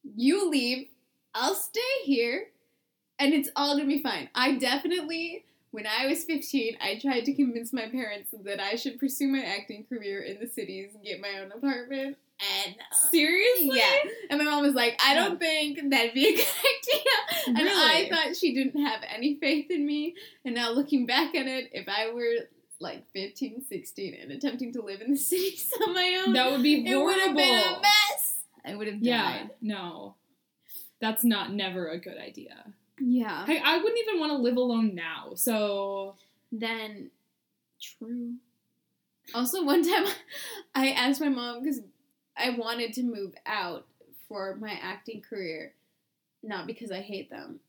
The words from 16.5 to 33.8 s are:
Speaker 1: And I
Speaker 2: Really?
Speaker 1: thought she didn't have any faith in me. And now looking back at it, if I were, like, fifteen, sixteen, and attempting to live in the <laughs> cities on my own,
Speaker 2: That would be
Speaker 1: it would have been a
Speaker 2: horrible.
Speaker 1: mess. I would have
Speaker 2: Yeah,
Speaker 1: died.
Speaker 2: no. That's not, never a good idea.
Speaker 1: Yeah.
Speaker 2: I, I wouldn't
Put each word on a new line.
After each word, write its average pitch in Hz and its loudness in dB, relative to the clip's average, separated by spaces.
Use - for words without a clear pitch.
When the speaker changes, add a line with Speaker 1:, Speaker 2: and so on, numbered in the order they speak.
Speaker 1:
And 240 2
I 320 6
Speaker 2:
Really? 392 -2
Speaker 1:
thought 330 0
she 311 2
didn't 269 0
have 220 -2
any 262 -2
faith 294 0
in 294 0
me. 294 -2
And 240 -4
now 240 0
looking 269 2
back 277 2
at 277 0
it, 262 -6
if 190 -8
I 214 -2
were, 233 0
like, - -10
fifteen, 220 -8
sixteen, 190 -10
and - -16
attempting 247 -6
to 240 -6
live 196 -12
in 233 -2
the 277 2
<laughs> - -2
cities 370 -2
on 349 -2
my 370 0
own, 226 4
Speaker 2:
That 254 4
would 269 2
be 285 4
Speaker 1:
it 247 2
would 339 4
have 381 4
been - 6
a - 6
Speaker 2:
horrible. - 0
Speaker 1:
mess. 415 4
I - -8
would 214 -6
have 208 -8
Speaker 2:
Yeah, 233 2
Speaker 1:
died. 208 -14
Speaker 2:
no. 196 -8
That's 220 0
not, 202 2
never 185 -4
a 165 -8
good 180 -14
idea. - -18
Speaker 1:
Yeah. 226 2
Speaker 2:
I, 320 4
I 311 4
wouldn't 453 2